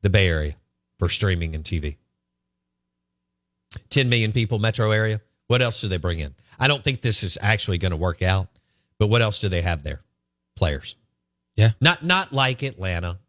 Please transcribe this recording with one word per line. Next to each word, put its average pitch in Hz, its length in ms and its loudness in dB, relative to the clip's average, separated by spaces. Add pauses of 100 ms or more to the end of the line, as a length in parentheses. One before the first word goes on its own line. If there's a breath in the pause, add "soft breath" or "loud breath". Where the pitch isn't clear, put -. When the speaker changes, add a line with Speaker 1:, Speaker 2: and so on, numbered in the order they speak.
Speaker 1:
The - 80 4
Bay 95 180 4
Area 76 280 -2 (420)
for 90 100 0
streaming 85 460 -2
and 78 100 -8
T 85 140 -4
V. 76 180 -6 (1900)
Ten 131 220 2
million 113 220 2
people, 113 260 0
metro 110 320 0
area. 107 320 0 (240)
What 123 160 2
else 117 180 -2
do 110 80 -4
they 92 80 -2
bring 82 220 -2
in? 71 160 -8 (260 soft breath)
I 131 80 2
don't 143 160 0
think 131 160 -2
this 110 220 -2
is 92 180 -6
actually 101 380 0
gonna 90 180 -2
work 85 240 -2
out, 95 280 0 (500)
but 107 80 4
what 117 160 4
else 107 180 -2
do 104 80 -2
they 90 140 0
have 82 220 -2
there? 69 180 -8 (520)
Players. 76 420 -4 (600)
Speaker 2:
Yeah. 110 140 6 (100)
Speaker 1:
Not, 156 240 2
not 180 300 0
like 131 280 0
Atlanta 90 560 -6 (100)